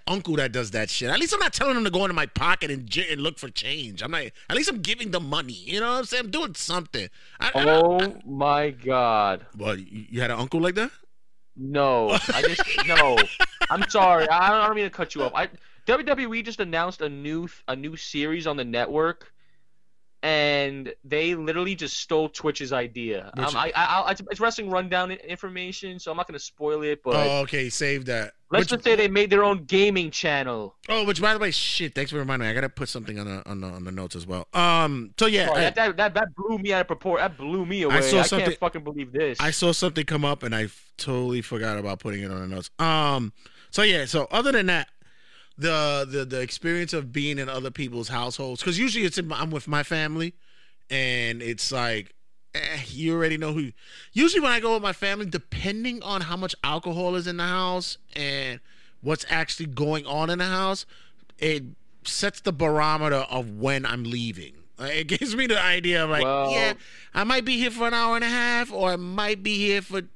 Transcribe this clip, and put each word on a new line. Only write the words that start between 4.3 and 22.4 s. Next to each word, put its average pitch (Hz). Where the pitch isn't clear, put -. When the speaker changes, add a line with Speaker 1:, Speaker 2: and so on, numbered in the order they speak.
Speaker 1:
at 208
least 311
I'm 226
giving 220
them 143
money. 143
You 113
know 233
what -
I'm -
saying? 247
I'm 190
doing 302
something." 151
I, 262
I 139
Speaker 2:
Oh 165
Speaker 1:
I 196
Speaker 2:
my 143
God. 117
Speaker 1:
Well, 107
you, 101
you 120
had 120
an 117
uncle 135
like 180
that? 226
Speaker 2:
No, 135
I 135
just, -
Speaker 1:
<laughs> -
Speaker 2:
no. -
I'm 175
sorry. 180
I 180
don't, 214
I 214
don't 214
mean 208
to 196
cut 165
you 143
off. 123
I, 180
W 254
W 254
E 233
just 220
announced 175
a 156
new, 147
a 127
new 147
series 156
on 147
the 127
network, 143
and 143
they 160
literally 165
just 160
stole 156
Twitch's 143